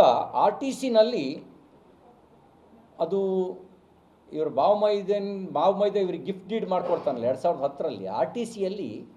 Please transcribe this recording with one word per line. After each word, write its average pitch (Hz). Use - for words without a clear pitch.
ಆರ್ -
ಟಿ 269
ಸಿನಲ್ಲಿ 220
ಅದು 190
ಇವ್ರ 151
ಬಾವಮೈದನ್-, 196
ಬಾವಮೈದ 196
ಇವ್ರಿಗೆ 175
ಗಿಫ್ಟ್ 190
ಡೀಡ್ 202
ಮಾಡ್ಕೊಡ್ತಾನಲ್ಲ 160
ಎರಡ್ 131
ಸಾವಿರದ 170
ಹತ್ತರಲ್ಲಿ, 131
ಆರ್ 110
ಟಿ 233
ಸಿಯಲ್ಲಿ 185